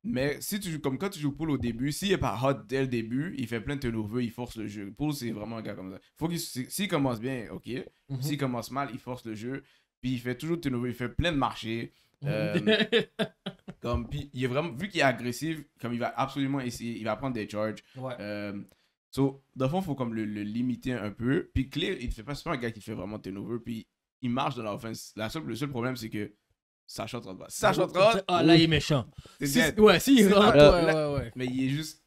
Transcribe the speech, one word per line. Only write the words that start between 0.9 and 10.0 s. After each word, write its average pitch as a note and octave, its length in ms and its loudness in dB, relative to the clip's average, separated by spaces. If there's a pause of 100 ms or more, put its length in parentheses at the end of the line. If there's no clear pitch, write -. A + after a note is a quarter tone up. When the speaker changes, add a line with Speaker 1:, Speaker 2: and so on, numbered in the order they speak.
Speaker 1:
quand F#3+ 140 -4
tu F3 80 -12
joues D3 140 -2
Poole D#3 180 -4
au C3+ 80 2
début, A#2+ 320 -2
s'il F#3+ 220 0
est E3 60 2
pas A#2+ 220 -2
hot C3 280 0
dès C3+ 140 0
le C3+ 40 0
début, B2 500 -2
il A#2 120 -4
fait A#2 120 -4
plein C#3+ 140 -6
de C#3 60 -6
turnovers, A2+ 420 -2
il A#2 80 -2
force A#2+ 260 -10
le G#2+ 120 -8
jeu. G2+ 280 -10
Poole, D3+ 160 -2
c'est B2 200 -6
vraiment G#2 240 -8
un A2 60 -10
gars G#2 120 -10
comme F#2 180 -12
ça. F#2 60 -16 (180)
Faut D#3 120 -4
qu'il, E3+ 100 -4
si, C3 320 -8
s'il G3+ 180 -4
commence C3+ 320 0
bien, A#2+ 300 -6
ok. F2+ 180 -12 (400)
Speaker 2:
Mhm. C3 140 -6
Speaker 1:
S'il D3 160 -2
commence B2 320 -4
mal, C3+ 220 -4
il B2 80 -10
force B2 240 -12
le A2 100 -8
jeu. A#2+ 300 -8 (360)